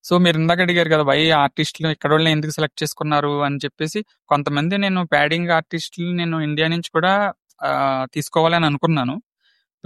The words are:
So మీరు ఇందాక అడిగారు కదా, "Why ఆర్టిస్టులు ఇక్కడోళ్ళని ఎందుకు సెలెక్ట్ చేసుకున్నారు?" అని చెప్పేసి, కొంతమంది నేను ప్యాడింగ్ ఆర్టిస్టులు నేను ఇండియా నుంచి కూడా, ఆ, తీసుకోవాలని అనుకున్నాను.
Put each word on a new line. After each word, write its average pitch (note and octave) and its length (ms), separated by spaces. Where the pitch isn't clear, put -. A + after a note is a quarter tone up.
So F3+ 140
మీరు E3+ 200
ఇందాక E3+ 220
అడిగారు F3 280
కదా, D#3 140
"Why D3 300
ఆర్టిస్టులు D3+ 560
ఇక్కడోళ్ళని D#3 440
ఎందుకు D#3 180
సెలెక్ట్ D#3 320
చేసుకున్నారు?" D3 600
అని C#3+ 140
చెప్పేసి, D#3 480
కొంతమంది D3 500
నేను F#3 280
ప్యాడింగ్ D#3+ 440
ఆర్టిస్టులు E3+ 640
నేను E3 280
ఇండియా D3+ 280
నుంచి E3+ 260
కూడా, F#3+ 380
ఆ, C3+ 500
తీసుకోవాలని E3 520
అనుకున్నాను. C#3+ 560